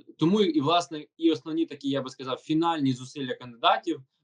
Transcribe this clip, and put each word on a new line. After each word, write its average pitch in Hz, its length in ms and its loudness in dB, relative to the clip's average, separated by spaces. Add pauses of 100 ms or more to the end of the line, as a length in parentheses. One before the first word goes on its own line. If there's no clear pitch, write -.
(180)
тому 190 240 4
і, 160 200 2
власне, 160 440 0 (120)
і 165 140 4
основні 160 340 -2
такі, 139 240 -8
я 135 120 -2
би 127 80 -10
сказав, 127 280 -8
фінальні 156 560 0
зусилля 127 420 -8
кандидатів, 151 680 -2 (220)